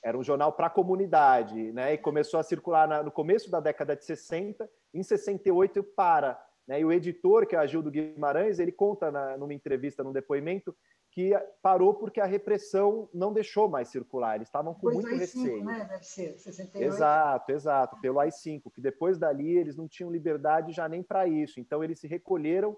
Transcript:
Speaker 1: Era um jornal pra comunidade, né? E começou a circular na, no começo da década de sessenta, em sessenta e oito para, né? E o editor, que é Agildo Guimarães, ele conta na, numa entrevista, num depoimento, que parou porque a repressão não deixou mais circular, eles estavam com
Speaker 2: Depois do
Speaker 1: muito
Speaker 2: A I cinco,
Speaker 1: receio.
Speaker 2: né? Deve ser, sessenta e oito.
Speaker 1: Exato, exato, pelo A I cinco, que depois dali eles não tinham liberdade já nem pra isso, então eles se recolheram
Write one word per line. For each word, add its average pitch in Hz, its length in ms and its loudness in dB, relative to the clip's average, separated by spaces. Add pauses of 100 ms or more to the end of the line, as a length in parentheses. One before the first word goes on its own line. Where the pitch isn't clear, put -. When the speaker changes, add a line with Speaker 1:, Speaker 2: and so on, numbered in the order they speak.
Speaker 1:
Era 117 140 -2
um 131 40 -4
jornal 143 300 2
pra 165 160 0
comunidade, 143 1040 2
né? 127 220 -2
E 151 40 0
começou 151 420 0
a - 20 2
circular 156 460 2
na, 151 140 0
no 151 80 -8
começo 175 400 0
da 175 100 0
década 147 340 -2
de 143 100 -10
sessenta, 190 640 -8 (240)
em 170 100 -6
sessenta 196 460 -2
e 190 40 6
oito 190 300 2
para, 160 580 2 (260)
né? 135 140 -4
E 160 40 2
o 160 80 4
editor, 180 540 4
que - 80 -2
é 170 40 2
Agildo 151 320 0
Guimarães, 156 680 -2
ele 175 140 0
conta 202 380 0
na, 139 260 -6
numa 143 180 -8
entrevista, 139 480 -4
num 135 100 -8
depoimento, 151 640 -4 (360)
que 185 180 0 (320)
parou 190 320 6
porque 208 260 -4
a 202 40 2
repressão 202 880 0
não 190 220 -2
deixou 214 340 2
mais 135 200 -4
circular, 120 480 -4
eles 113 120 -10
estavam 151 240 -6
com - 160 -4
Speaker 2:
Depois 220 160 0
do 233 60 -8
Speaker 1:
muito 254 100 -2
Speaker 2:
A 359 40 -4
I - 40 -2
cinco, 254 160 -6
Speaker 1:
receio. 214 220 -4
Speaker 2:
né? 220 180 -6
Deve 190 200 -12
ser, 165 340 -12
sessenta 190 400 -14
e 202 40 -2
oito. 151 120 0
Speaker 1:
Exato, 147 580 2
exato, 139 480 0
pelo 131 180 0
A 143 80 4
I 160 60 -2
cinco, 151 380 -12
que - 100 -20
depois 165 380 0
dali 156 380 0
eles 151 200 0
não 160 100 -10
tinham 175 240 -12
liberdade 160 640 0
já 160 160 -4
nem 165 140 -8
pra 190 260 0
isso, 151 320 -2
então 151 240 -4
eles 160 160 -6
se 151 80 -14
recolheram 175 680 -2